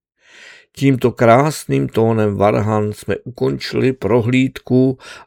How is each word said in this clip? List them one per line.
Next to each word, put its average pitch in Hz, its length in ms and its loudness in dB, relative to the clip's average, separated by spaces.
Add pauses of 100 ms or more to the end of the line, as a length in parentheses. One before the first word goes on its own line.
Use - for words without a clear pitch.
(720)
Tímto 127 400 0
krásným 135 760 2
tónem 110 480 0
varhan 104 560 0
jsme - 240 -6
ukončili 127 760 -4
prohlídku 127 1040 0 (280)